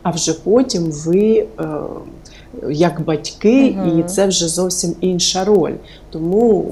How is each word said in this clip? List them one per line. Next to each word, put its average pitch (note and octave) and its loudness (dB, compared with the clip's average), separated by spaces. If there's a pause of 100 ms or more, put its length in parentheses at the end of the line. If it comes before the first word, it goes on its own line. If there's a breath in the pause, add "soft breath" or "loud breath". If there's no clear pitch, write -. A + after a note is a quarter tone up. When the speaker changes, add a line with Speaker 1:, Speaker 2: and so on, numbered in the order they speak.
Speaker 1:
а F3+ -2
вже D#3+ -2 (100)
потім G#3+ 2
ви, F3+ 2 (120)
е, E3 -4 (1040 loud breath)
як D#3+ 0
батьки, G3+ 2
Speaker 2:
Мгм. E3 0
Speaker 1:
і E3 2
це G3 0
вже F#3 0
зовсім F3 -2
інша F#3 0
роль. F3+ 2 (360 loud breath)
Тому F#3 2